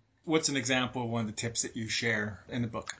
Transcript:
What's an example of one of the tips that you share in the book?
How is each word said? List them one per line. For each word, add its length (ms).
What's 240
an 80
example 480
of 40
one 120
of 60
the 60
tips 300
that 120
you 140
share 600
in 120
the 60
book? 320